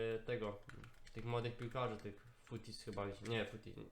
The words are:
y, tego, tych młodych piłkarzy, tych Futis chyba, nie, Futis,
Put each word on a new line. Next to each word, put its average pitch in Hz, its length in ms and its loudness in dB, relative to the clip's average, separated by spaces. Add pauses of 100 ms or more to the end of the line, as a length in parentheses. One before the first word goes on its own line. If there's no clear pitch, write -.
(160)
y, 110 100 0
tego, 107 320 2 (540)
tych 113 120 -2
młodych 117 320 4
piłkarzy, 120 400 2
tych - 340 -6 (200)
Futis 110 320 -4
chyba, 101 240 0 (220)
nie, 113 160 6
Futis, - 300 -6 (180)